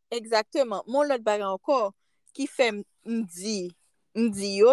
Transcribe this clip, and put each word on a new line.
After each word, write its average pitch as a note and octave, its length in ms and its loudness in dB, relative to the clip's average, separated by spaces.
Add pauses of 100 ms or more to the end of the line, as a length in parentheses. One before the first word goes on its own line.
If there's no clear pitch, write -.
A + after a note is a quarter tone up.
(160)
egzakteman. A3 720 -2
M B3 80 -2
on D4 140 2
lòt A#3+ 160 -2
bagay G#3 180 0
ankò G3+ 460 0 (420)
ki C4+ 160 -6
fè A#3+ 240 2
m G#3 460 -8 (100)
di. F#3 380 -6 (500)
M A3+ 160 2
di G3 240 -6
yo, A3+ 160 8